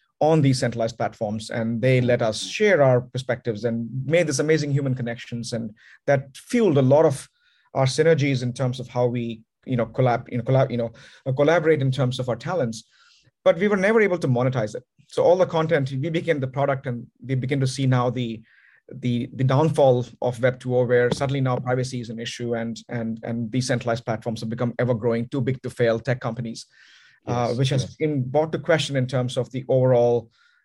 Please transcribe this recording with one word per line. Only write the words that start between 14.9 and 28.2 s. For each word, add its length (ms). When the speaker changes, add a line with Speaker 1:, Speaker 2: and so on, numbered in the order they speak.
Speaker 1:
So 160
all 140
the 100
content, 460
we 180
became 300
the 80
product, 380
and 200
we 120
begin 240
to 80
see 180
now 240
the, 320
the, 420
the 100
downfall 600
of 220
Web 160
two 180
oh, 80
where 280
suddenly 280
now 180
privacy 420
is 100
an 80
issue, 360
and, 220
and, 340
and 300
decentralized 520
platforms 360
have 100
become 300
ever-growing, 480
too 120
big 220
to 80
fail 300
tech 200
companies, 460
uh, 220
Speaker 2:
Yes, 60
Speaker 1:
which 120
has 140
Speaker 2:
yes. 120
Speaker 1:
been 340